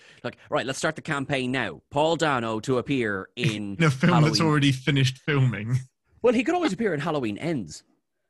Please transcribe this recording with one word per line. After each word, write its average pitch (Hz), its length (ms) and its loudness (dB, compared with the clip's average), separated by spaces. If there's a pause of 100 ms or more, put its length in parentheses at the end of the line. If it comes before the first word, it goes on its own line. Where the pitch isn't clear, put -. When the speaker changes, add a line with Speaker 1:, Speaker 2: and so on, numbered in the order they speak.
(240)
Speaker 1:
like, 123 140 -10 (120)
right, 131 160 -2
let's 135 140 -6
start 156 160 -2
the - 60 -12
campaign 135 500 -4
now. 113 300 -4 (100)
Paul 156 240 2
Dano 123 460 0
to 127 160 0
appear 113 540 -2
Speaker 2:
<laughs> - 40 -20
Speaker 1:
in 104 420 -2
Speaker 2:
In 165 60 0
a 156 80 4
film 165 200 2 (120)
that's 151 140 2
Speaker 1:
Halloween. - 40 0
Speaker 2:
already 147 300 4
finished 135 480 0
filming. 123 580 0 (440)
Speaker 1:
Well, 240 120 4
he 233 100 2
could 320 120 0
always 330 180 0
appear 202 200 -2
in 147 80 -2
Halloween 139 360 -2
Ends. 120 460 -6 (460)